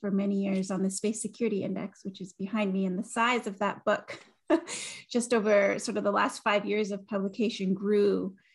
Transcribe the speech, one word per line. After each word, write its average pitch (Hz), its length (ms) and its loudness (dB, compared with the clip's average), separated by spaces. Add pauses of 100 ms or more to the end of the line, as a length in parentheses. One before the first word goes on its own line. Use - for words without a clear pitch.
for 202 80 -2
many 196 320 0
years 190 280 0
on 190 120 -2
the 190 80 0
Space 214 320 -4
Security 208 400 -2
Index, 190 420 -8
which 190 160 -12
is 190 140 -14
behind 196 400 -2
me, 190 100 0
and 185 140 -2
the 226 100 -6
size 233 380 0
of 196 140 -6
that - 260 -2
book - 360 -2 (280)
<laughs> 320 100 4 (500)
just 240 220 0
over 202 460 4
sort 208 180 -6
of 202 80 -2
the 202 80 2
last 208 300 0
five 208 240 2
years 202 240 0
of 202 160 -8
publication 196 680 -2
grew 196 640 2 (200)